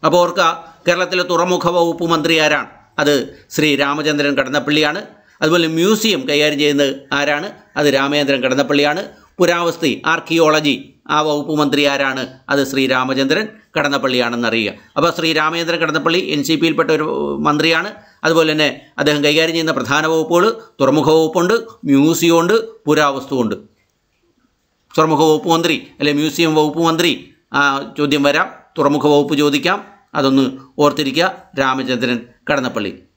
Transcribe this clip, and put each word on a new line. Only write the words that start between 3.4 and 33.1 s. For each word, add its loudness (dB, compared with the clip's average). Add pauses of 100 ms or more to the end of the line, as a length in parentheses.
ശ്രീ 0 (140)
രാമചന്ദ്രൻ -2
കടന്നപ്പള്ളിയാണ്. -2 (380)
അതുപോലെ 2
മ്യൂസിയം 0
കൈകാര്യം 0
ചെയ്യുന്നത് 2 (200)
ആരാണ്? -2 (280)
അത് 2
രാമചന്ദ്രൻ 0
കടന്നപ്പള്ളിയാണ്. 0 (360)
പുരാവസ്തു, 0 (180)
ആർക്കിയോളജി, 2 (360)
ആ 0 (100)
വകുപ്പ് -4
മന്ത്രി 2 (100)
ആരാണ്? -2 (260)
അത് 2
ശ്രീ -2
രാമചന്ദ്രൻ 0 (300)
കടന്നപ്പള്ളിയാണെന്നറിയുക. 0 (240)
അപ്പോൾ 0
ശ്രീ -2
രാമചന്ദ്രൻ -2
കടന്നപ്പള്ളി 0 (140)
എൻ -2
സി 0
പിയിൽപ്പെട്ട 0
ഒരു 0 (400)
മന്ത്രിയാണ്. 0 (340)
അതുപോലെ 2
തന്നെ 0 (300)
അദ്ദേഹം 0
കൈകാര്യം 2
ചെയ്യുന്ന -2
പ്രധാന -2
വകുപ്പുകൾ 2 (360)
തുറമുഖ 2
വകുപ്പുണ്ട്, 2 (300)
മ്യൂസിയം 4
ഉണ്ട്, 2 (300)
പുരാവസ്തു 0
ഉണ്ട്. -2 (1400)
തുറമുഖ 2 (100)
വകുപ്പ് 0
മന്ത്രി 0 (220)
അല്ലെ 0
മ്യൂസിയം 0
വകുപ്പ് 2
മന്ത്രി, 0 (400)
ആ 0 (360)
ചോദ്യം 0
വരാം. 0 (300)
തുറമുഖ 2
വകുപ്പ് 4
ചോദിക്കാം, 0 (340)
അതൊന്ന് 2 (340)
ഓർത്തിരിക്കുക. 0 (320)
രാമചന്ദ്രൻ -2 (300)
കടന്നപ്പള്ളി. -4 (240)